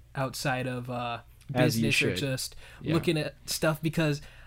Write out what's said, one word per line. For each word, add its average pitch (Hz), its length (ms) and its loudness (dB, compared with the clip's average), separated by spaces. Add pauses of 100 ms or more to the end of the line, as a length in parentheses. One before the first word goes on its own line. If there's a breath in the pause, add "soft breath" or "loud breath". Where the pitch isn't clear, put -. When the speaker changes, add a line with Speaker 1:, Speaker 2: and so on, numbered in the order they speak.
(140)
Speaker 1:
outside 131 520 -2
of, 123 240 -6
uh, 120 300 -4 (340)
Speaker 2:
As 120 240 4
you 113 80 4
Speaker 1:
business - 160 4
or 110 80 2
Speaker 2:
should. 92 80 0
Speaker 1:
just - 380 -4 (260 loud breath)
Speaker 2:
Yeah. 147 120 0
Speaker 1:
looking 160 220 2
at - 180 -2 (140)
stuff, 156 320 0
because 151 400 2 (260 loud breath)